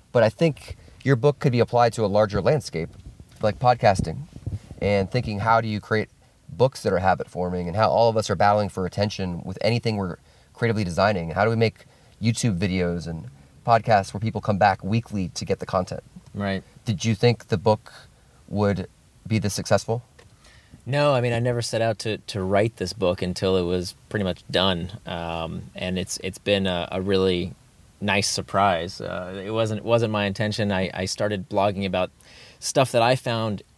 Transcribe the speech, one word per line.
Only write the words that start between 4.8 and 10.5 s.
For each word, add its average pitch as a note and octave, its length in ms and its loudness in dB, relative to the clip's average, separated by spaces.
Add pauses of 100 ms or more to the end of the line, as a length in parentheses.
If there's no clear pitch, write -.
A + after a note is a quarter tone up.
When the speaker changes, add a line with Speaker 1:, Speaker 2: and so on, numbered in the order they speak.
Speaker 1:
and G2 300 0
thinking, G#2+ 280 -4
how A2+ 220 4
do A2+ 60 -4
you G#2 120 -2
create G#2+ 300 -2 (380)
books A#2+ 340 0
that G#2+ 100 0
are F2+ 80 2
habit-forming, F2+ 680 -2
and E2+ 80 -6
how G#2+ 140 2
all A2+ 200 4
of A2 80 0
us G#2+ 120 0
are G2+ 60 0
battling G#2 340 4
for F#2 180 -4
attention F#2+ 560 -4
with F#2 180 -10
anything A2+ 360 0
we're F#2+ 200 -4 (360)